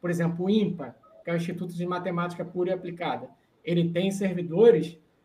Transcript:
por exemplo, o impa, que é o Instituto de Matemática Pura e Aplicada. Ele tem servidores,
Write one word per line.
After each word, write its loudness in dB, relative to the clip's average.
por -2
exemplo, 0
o 2
impa, 0
que -8
é 0
o 0
Instituto -6
de -4
Matemática -4
Pura -2
e 2
Aplicada. -6
Ele 2
tem 0
servidores, 4